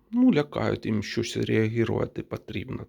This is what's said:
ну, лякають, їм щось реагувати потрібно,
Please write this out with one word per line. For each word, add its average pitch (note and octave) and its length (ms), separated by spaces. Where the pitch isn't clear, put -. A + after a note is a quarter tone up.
ну, B3 220
лякають, A2 520
їм G#2+ 180
щось - 340
реагувати A2 840
потрібно, - 680